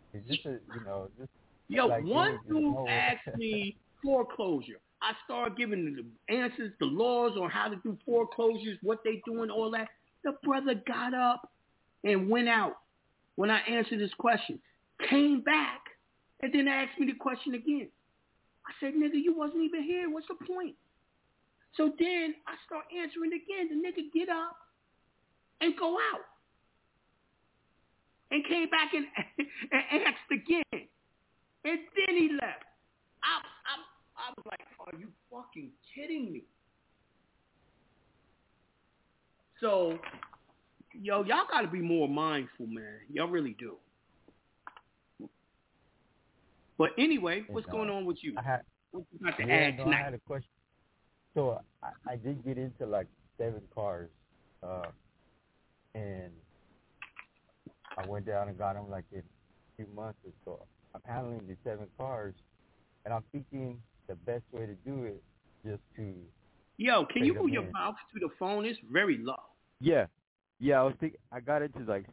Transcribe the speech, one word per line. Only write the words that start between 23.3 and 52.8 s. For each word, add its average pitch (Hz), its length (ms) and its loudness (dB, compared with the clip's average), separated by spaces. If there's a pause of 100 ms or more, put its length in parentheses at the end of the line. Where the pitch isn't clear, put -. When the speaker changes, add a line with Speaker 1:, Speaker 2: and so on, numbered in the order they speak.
Speaker 2:
again. 370 340 -4
The 320 200 0
nigga 339 240 -6
get 349 160 2
up 339 280 -2 (1040)
and 330 180 4
go 339 180 2
out 453 280 -2 (2000)
and 285 140 2
came 330 240 2
back 320 240 2
and, 294 120 0 (320)
<laughs> - 340 -4
and 277 320 2
asked - 280 0
again. 294 560 0 (760)
And 320 140 0 (180)
then 381 200 4
he 320 140 6 (100)
left. 220 240 -6 (580)
I, 320 200 0 (240)
I, 262 640 -10
I - 80 -10
was - 100 -18
like, 202 140 -12 (200)
"Are 170 180 -14
you 196 100 -14 (220)
fucking 170 400 -16 (240)
kidding 285 380 -6
me?" 135 120 -12 (3250)
So, 185 380 4 (960)
yo, 202 300 0
y'all 302 260 4
gotta 247 180 2
be 180 120 -2
more 170 280 4
mindful, 143 580 0
man. 110 340 -10 (120)
Y'all 156 160 0
really 151 300 0
do. 107 180 -12 (3000)
But 160 200 4
anyway, 214 500 2
Speaker 1:
And, 208 60 -8
Speaker 2:
what's 220 140 -6
Speaker 1:
uh, - 40 -8
Speaker 2:
going 220 180 -2
on 196 140 -4
with 175 180 -2
you? 151 160 -6
Speaker 1:
I 113 40 -4
had, 127 200 -2 (300)
Speaker 2:
What - 200 -10
you - 60 -20
got 175 200 -2
to 147 100 -2
Speaker 1:
yeah, - 40 4
Speaker 2:
add 147 240 6
Speaker 1:
no, 131 80 -6
Speaker 2:
tonight? 143 160 4
Speaker 1:
I - 40 -4
had 135 100 -6
a 117 60 -10
question. 139 280 -8 (840)
So 131 260 2 (220)
I, - 300 -10
I 127 40 -6
did 127 280 -6
get 127 140 -4
into, 131 280 -6